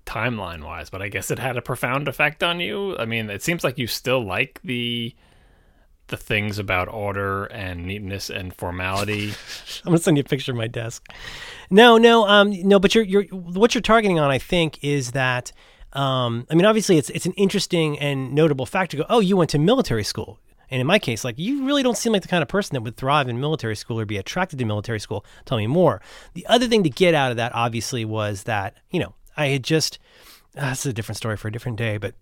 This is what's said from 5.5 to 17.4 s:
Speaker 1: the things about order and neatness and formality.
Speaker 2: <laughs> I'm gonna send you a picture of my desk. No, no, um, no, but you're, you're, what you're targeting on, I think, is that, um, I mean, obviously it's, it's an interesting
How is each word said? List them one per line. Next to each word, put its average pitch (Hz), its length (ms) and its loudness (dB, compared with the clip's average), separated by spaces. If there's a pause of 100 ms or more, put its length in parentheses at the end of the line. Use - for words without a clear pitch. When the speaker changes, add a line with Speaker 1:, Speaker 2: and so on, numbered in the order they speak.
Speaker 1:
the - 100 -10
things 104 420 -2
about 95 300 -2
order 98 560 -4
and 92 400 -10
neatness 98 460 -8
and 95 240 -10
formality. 101 800 -4 (240)
Speaker 2:
<laughs> - 260 -14
I'm 170 60 -2
gonna 170 80 6
send 165 180 4
you 143 60 2
a - 20 -2
picture 135 280 -4
of 123 40 -4
my 113 100 -4
desk. 117 400 -8 (640)
No, 226 300 10
no, 233 280 8
um, 202 260 6 (140)
no, 196 140 8
but 196 140 4
you're, 226 100 6
you're, 196 200 2
what 185 500 0
you're 220 80 0
targeting 214 360 4
on, 147 120 4
I 131 80 2
think, 165 440 0
is 143 280 -2
that, 127 420 -2 (400)
um, 127 560 -2
I 151 60 -6
mean, 175 120 6
obviously 214 320 4
it's, - 120 -2
it's - 160 -6
an 180 60 -4
interesting 175 680 0